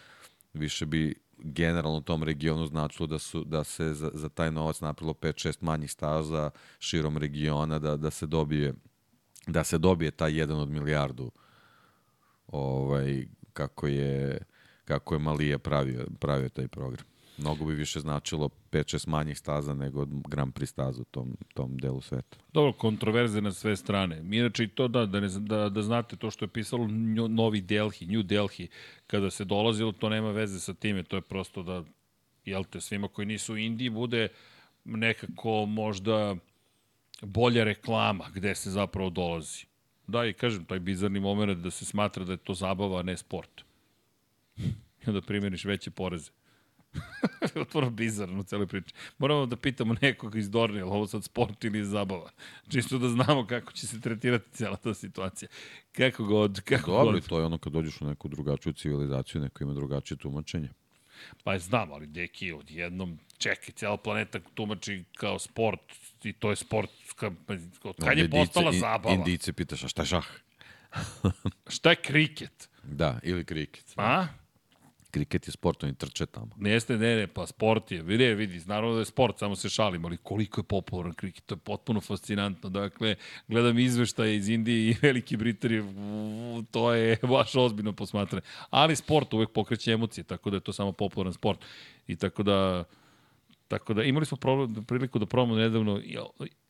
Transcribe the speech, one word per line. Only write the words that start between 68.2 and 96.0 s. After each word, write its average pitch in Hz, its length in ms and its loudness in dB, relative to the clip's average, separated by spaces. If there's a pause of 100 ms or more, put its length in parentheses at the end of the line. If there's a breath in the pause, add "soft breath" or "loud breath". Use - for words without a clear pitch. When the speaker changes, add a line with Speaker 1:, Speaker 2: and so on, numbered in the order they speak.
Speaker 2:
postala 156 360 4
Speaker 1:
Indijce, 113 120 4
i-, - 40 4
Speaker 2:
zabava? 107 340 4
Speaker 1:
Indijce 90 380 2
pitaš, 76 300 -4
"A 65 40 -6
šta - 140 -2
je 76 60 0
šah?" 87 200 2 (640 loud breath)
<laughs> - 140 -6 (640 loud breath)
Speaker 2:
Šta - 200 4
je 170 80 8
kriket? - 720 0 (140)
Speaker 1:
Da, 71 400 0
ili 85 220 -2
kriket. - 500 -8
Speaker 2:
A? 147 320 2 (840)
Speaker 1:
Kriket 73 360 0
je - 40 -8
sport, - 320 0
oni 69 120 -4
trče 76 300 -6
tamo. 57 220 -10 (120)
Speaker 2:
Jeste, 113 340 2
ne, 113 220 4
ne, 104 120 0
pa 87 180 -6
sport 110 460 2
je. 85 100 -4
Vidi, 107 240 4
vidi, 101 360 0
naravno 107 320 0
da 113 60 2
je 107 60 0
sport, 117 340 2
samo 101 160 -2
se 95 140 -4
šalim, 87 360 0
ali 85 120 -4
koliko 107 420 -2
je 98 60 -4
popularan 90 480 -2
kriket, - 320 -10
to 98 100 -6
je 78 40 -10
potpuno 107 420 -2
fascinantno. 101 680 -4
Dakle, 101 460 -2 (320 loud breath)
gledam 117 320 6
izveštaje 120 560 4
iz 101 140 0
Indije 113 320 2
i 113 160 6
<laughs> - 40 -4
Velike 131 360 4
Britanije, 113 460 2
u-, 107 800 -6
to 117 300 4
je 113 300 6
baš 127 320 4
ozbiljno 107 380 4
posmatranje. 98 480 -2 (280 loud breath)
Ali 147 260 8
sport 147 380 2
uvek 110 180 4
pokreće 113 400 0
emocije, 110 320 0
tako 95 260 -6
da 98 80 0
je 90 40 -2
to 98 120 -6
samo 101 180 -2
popularan 92 420 -2
sport. 98 260 0 (480 loud breath)
I 90 80 -4
tako 101 280 -2
da, 95 400 4 (840 soft breath)
tako - 260 -4
da 107 100 2
imali 143 220 4
smo 139 120 -4
problem, 127 480 0
priliku 123 340 0
da 104 60 2
probamo 120 300 2
nedavno 110 440 4
i - 180 -10